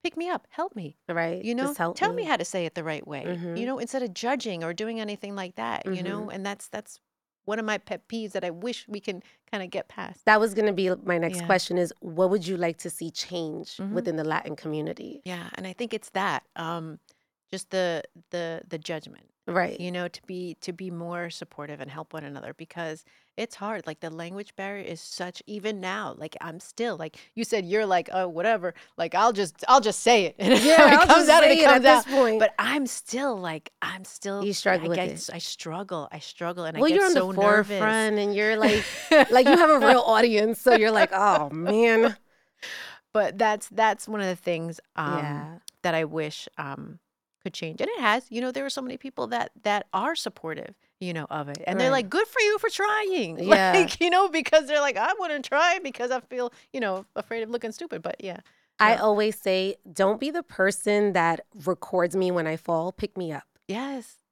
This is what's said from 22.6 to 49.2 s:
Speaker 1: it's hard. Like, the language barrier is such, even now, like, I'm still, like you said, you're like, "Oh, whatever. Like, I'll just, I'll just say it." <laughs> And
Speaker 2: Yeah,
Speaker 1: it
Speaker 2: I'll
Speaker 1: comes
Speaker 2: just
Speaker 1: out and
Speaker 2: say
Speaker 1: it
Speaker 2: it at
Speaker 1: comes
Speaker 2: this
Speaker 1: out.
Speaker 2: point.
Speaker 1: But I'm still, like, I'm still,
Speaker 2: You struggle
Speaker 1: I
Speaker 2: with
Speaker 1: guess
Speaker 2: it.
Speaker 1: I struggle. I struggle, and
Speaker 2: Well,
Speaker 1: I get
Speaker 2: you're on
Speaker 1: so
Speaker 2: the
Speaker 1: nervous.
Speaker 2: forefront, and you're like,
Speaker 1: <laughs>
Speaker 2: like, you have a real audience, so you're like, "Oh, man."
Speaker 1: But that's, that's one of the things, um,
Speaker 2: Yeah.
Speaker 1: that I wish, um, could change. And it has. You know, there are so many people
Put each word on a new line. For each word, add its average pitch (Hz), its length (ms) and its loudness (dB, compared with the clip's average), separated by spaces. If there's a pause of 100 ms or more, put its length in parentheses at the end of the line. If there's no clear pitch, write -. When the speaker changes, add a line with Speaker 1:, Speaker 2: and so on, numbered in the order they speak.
Speaker 1:
it's 226 180 -10
hard. 208 320 -10
Like, 156 140 -12
the 165 80 -10
language 170 480 -14
barrier 196 260 -10
is 165 160 -12
such, - 480 -12
even 208 320 -8
now, 185 380 -8
like, 156 240 -14
I'm 165 180 -12
still, 220 380 -8
like 160 180 -12 (180)
you 226 120 -6
said, 202 200 -2
you're 208 200 0
like, 180 260 0
"Oh, 185 160 -2
whatever. 175 460 -2 (240)
Like, 170 180 -4
I'll 220 160 4
just, 196 380 -6
I'll 269 100 12
just 208 220 0
say 226 240 6
it." 151 100 -6
<laughs> - 40 -20
And 202 220 6
Speaker 2:
Yeah, 302 340 10
Speaker 1:
it 302 40 10
Speaker 2:
I'll 359 80 8
Speaker 1:
comes 320 200 8
Speaker 2:
just - 20 4
Speaker 1:
out 311 140 10
and 311 100 8
Speaker 2:
say - 0 -
Speaker 1:
it 330 100 6
Speaker 2:
it 285 60 10
at 262 120 8
Speaker 1:
comes - 20 -2
Speaker 2:
this 254 220 10
Speaker 1:
out. - 0 -
Speaker 2:
point. 247 340 4
Speaker 1:
But 214 200 4
I'm 262 280 0
still, 254 500 -6
like, 165 340 -8 (100)
I'm 190 220 -8
still, 196 400 -8
Speaker 2:
You 202 80 -2
struggle 185 360 0
Speaker 1:
I - 20 -2
Speaker 2:
with 170 80 0
Speaker 1:
guess 170 320 -6
Speaker 2:
it. - 60 -14
Speaker 1:
I - 20 -10
struggle. 170 760 -10
I 156 80 -14
struggle, 175 460 -10
and 165 100 -8
Speaker 2:
Well, 254 120 4
Speaker 1:
I - 20 4
get 320 60 4
Speaker 2:
you're 392 100 4
on 359 80 4
Speaker 1:
so 190 180 2
Speaker 2:
the 190 80 -2
Speaker 1:
nervous. 208 380 4
Speaker 2:
forefront, 214 400 0
and 202 180 -2
you're 214 220 0
like, 214 260 4 (280)
Speaker 1:
<laughs> 302 180 8
Speaker 2:
like, 247 180 8
you 277 100 8
have 330 120 8
a 294 100 8
real 262 220 6
audience, 226 580 4
so 247 140 6
you're 220 180 6
like, 214 220 4
"Oh, 185 380 4
man." 220 640 2 (960)
Speaker 1:
But 202 240 0
that's, 214 320 0
that's 214 400 0
one 214 100 -4
of 196 80 -2
the 185 80 -2
things, 165 460 -6 (160)
um, 147 200 -4
Speaker 2:
Yeah. 147 420 -8 (240)
Speaker 1:
that 170 120 -2
I 160 80 0
wish, 156 540 -8
um, 143 420 -12 (440)
could 185 100 -10
change. 160 280 -10
And 349 80 -2
it 466 120 -6
has. 226 300 2
You 226 100 -6
know, 254 100 -4
there 277 140 -6
are 269 40 -8
so 269 120 -8
many 254 160 -10
people 262 300 -8